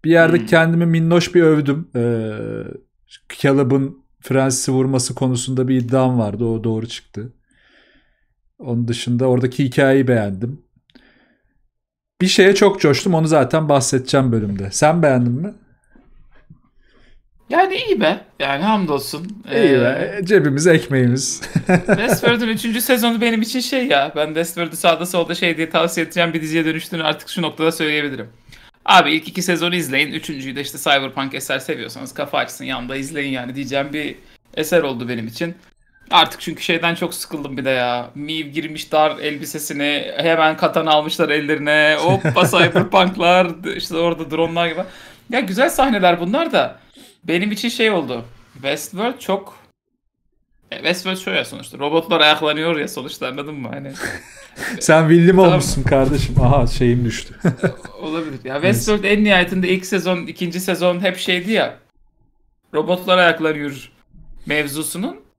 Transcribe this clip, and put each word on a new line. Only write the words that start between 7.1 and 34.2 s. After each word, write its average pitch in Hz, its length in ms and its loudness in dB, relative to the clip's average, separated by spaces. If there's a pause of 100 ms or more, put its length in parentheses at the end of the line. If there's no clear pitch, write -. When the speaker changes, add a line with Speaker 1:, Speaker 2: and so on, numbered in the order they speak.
Speaker 1:
Onun 120 280 -4
dışında 123 400 -2
oradaki 123 380 2
hikayeyi 135 420 4
beğendim. 110 540 -2 (1600)
Bir 185 60 2
şeye 190 280 6
çok 196 260 4
coştum. 160 320 2
Onu 160 140 2
zaten 151 420 2
bahsedeceğim 131 600 2
bölümde. 101 400 -2
Sen 160 320 2
beğendin 123 300 2
mi? 175 200 -6 (2000)
Speaker 2:
Yani 359 260 2
iyi 440 260 -2
be. 170 200 2 (180)
Yani 139 240 0
hamdolsun. 180 800 -2 (100)
Speaker 1:
İyi 190 220 6
Speaker 2:
Ee, 123 60 4
Speaker 1:
be. 135 420 -2
Cebimiz, 156 440 4
ekmeğimiz. 135 760 2
<laughs> - 260 -4 (180)
Speaker 2:
Westworld'un 233 640 2
üçüncü 226 340 -2
sezonu 233 400 2
benim 226 200 0
için 254 180 -4
şey 247 280 -2
ya. 147 280 2
Ben 151 100 0
Westworld'u 165 500 -4
sağda 170 300 2
solda 175 300 -2
şey 170 220 0
diye 160 120 -4
tavsiye 170 360 0
edeceğim 170 280 0
bir 165 80 -2
diziye 156 240 -2
dönüştüğünü 160 380 -4
artık 151 260 -4
şu 185 120 -6
noktada 156 300 -2
söyleyebilirim. 147 560 -4 (580)
Abi, 156 280 4
ilk 160 140 -4
iki 180 140 -6
sezonu 175 340 -2
izleyin. 143 380 -2
Üçüncüyü 135 420 -10
de 139 60 -8
işte 139 160 -10
cyberpunk 135 560 -2
eser 135 260 -4
seviyorsanız 131 540 -10
kafa 143 240 -6
açsın, - 280 -6
yanda 127 300 -8
izleyin 139 360 -6
yani 127 240 -8
diyeceğim 139 380 -6
bir 147 220 -8 (380)